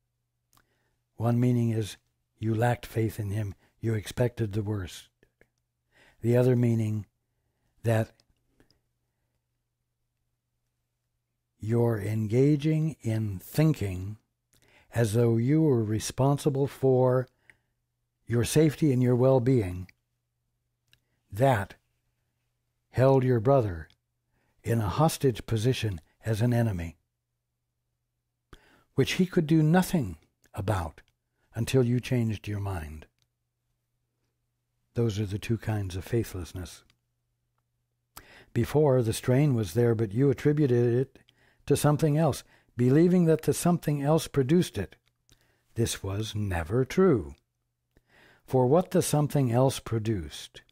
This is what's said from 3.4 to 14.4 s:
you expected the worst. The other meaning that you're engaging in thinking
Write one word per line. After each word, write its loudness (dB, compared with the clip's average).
you -4
expected -4
the -4
worst. -8
The 2
other 4
meaning 0
that -2
you're 0
engaging 0
in -4
thinking -2